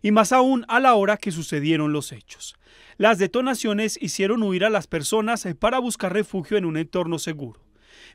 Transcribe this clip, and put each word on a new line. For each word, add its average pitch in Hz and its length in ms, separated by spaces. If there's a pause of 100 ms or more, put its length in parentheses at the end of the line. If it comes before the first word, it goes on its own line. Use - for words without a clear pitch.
y 208 100
más 214 180
aún 262 380
a 226 100
la 262 160
hora 202 220
que 202 160
sucedieron 151 600
los 147 200
hechos. - 420 (420)
Las 214 220
detonaciones 214 840
hicieron 214 440
huir 185 200
a 220 60
las 202 160
personas, 214 600
eh, 165 100
para 247 240
buscar 214 320
refugio 202 440
en 196 80
un 160 120
entorno 165 420
seguro. 143 420 (540)